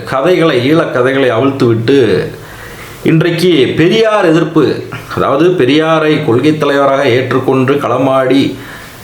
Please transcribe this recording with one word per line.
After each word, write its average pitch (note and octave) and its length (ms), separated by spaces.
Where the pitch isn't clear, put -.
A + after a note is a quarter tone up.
கதைகளை, D3+ 680
ஈழக் D#3+ 200
கதைகளை C3 360
அவிழ்த்து B2+ 360
விட்டு A#2 320
இன்றைக்கு D#3+ 760
பெரியார் G#3+ 480
எதிர்ப்பு, D#3+ 380
அதாவது D3 340
பெரியாரை D#3 760
கொள்கை C#3 320
தலைவராக C#3 500
ஏற்றுக்கொண்டு B2+ 680
களமாடி, C3+ 680